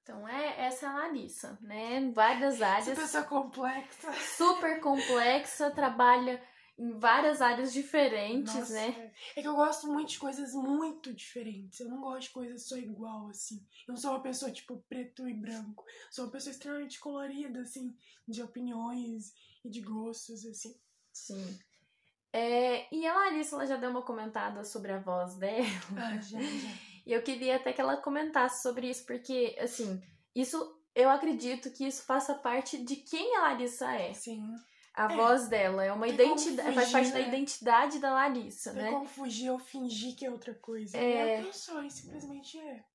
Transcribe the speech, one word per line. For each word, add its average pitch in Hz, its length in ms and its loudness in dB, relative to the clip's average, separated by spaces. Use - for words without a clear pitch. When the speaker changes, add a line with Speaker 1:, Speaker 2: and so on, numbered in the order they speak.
Speaker 1:
Então, 214 260 -14
é, 277 380 -4
essa 262 220 -2
é - 20 -2
a 277 40 -4
Larissa, 285 680 -4
né? 226 380 -4
Em 262 120 2
várias 240 500 6
áreas. 208 260 4
Speaker 2:
Essa 269 140 0
pessoa 302 220 0
complexa. 269 880 -2
Speaker 1:
Super 339 460 4
complexa, 277 880 4
trabalha 247 720 6
em 233 220 -6
várias 262 440 6
áreas 240 300 4
diferentes, 247 840 2
Speaker 2:
Nossa, 240 180 -4
Speaker 1:
né? 226 380 -4
Speaker 2:
é. 294 40 -4
É - 40 -6
que 294 40 -4
eu 294 80 0
gosto 302 300 4
muito 294 240 -2
de - 100 -6
coisas 269 340 -6
muito 277 600 -2
diferentes. 202 680 -12
Eu 240 80 -10
não 262 120 -8
gosto 262 220 -8
de - 80 -12
coisas 240 360 -10
só 254 100 -8
igual, 214 500 -10
assim. 202 300 -12
Eu 247 60 -8
não 240 40 -8
sou 269 140 -2
uma 262 100 -2
pessoa, 262 300 -6
tipo, - 380 -14
preto 254 400 -10
e 226 60 -6
branco. 214 500 -10
Sou 254 160 -8
uma 220 60 -10
pessoa 269 200 -10
extremamente 285 480 -8
colorida, 277 640 -8
assim, 247 340 -10
de 233 140 -8
opiniões 233 880 -6
e 240 60 -12
de 220 120 -10
gostos, 220 680 -8
assim. 226 280 -14
Speaker 1:
Sim. 190 460 -10
É, 240 640 2
e 320 120 0
a 330 60 2
Larissa, 311 420 2
ela 277 100 -2
já 269 100 0
deu 247 140 -2
uma 247 140 -2
comentada 214 600 -4
sobre 202 280 -8
a 190 80 -2
voz 180 360 -2
dela. 208 300 0
Speaker 2:
Ah, 226 240 -4
já, 208 180 -10
já. 262 380 -6
Speaker 1:
E 240 60 -4
eu 226 120 2
queria 254 320 0
até 254 180 0
que 277 80 -2
ela 269 160 2
comentasse 285 640 0
sobre 247 260 -2
isso, 247 180 -6
porque, 247 540 -2
assim, 196 400 -4
isso, 262 440 -2
eu 254 160 8
acredito 254 600 0
que 269 160 -6
isso - 160 -6
faça 277 320 0
parte 262 420 -2
de 247 200 -4
quem 427 380 -2
a 381 60 4
Larissa 247 500 0
é. 196 220 -2
Speaker 2:
Sim. 220 420 -10
Speaker 1:
A 214 180 2
Speaker 2:
É. 226 40 0
Speaker 1:
voz 233 320 6
dela 196 360 2
é 196 80 2
uma 214 140 -2
Speaker 2:
Tem 240 120 0
como 269 220 10
Speaker 1:
identida-, 294 320 0
faz 262 40 0
Speaker 2:
fugir, 240 160 6
Speaker 1:
parte 254 220 6
da 254 60 2
Speaker 2:
né? 254 100 0
Speaker 1:
identidade 269 720 4
da 269 140 2
Larissa, 262 600 0
Speaker 2:
Tem 208 100 -4
Speaker 1:
né? 220 80 0
Speaker 2:
como 277 160 -2
fugir 254 420 -6
ou 254 80 0
fingir 247 580 -6
que 269 100 -10
é 254 40 -2
outra 233 240 -10
coisa. 220 440 -10
Speaker 1:
É. 233 400 4
Speaker 2:
É - 20 -2
o 220 40 -4
que - 60 -4
eu 392 40 -10
sou, 311 300 -8
e 285 60 -8
simplesmente 285 720 -14
é. 262 240 -12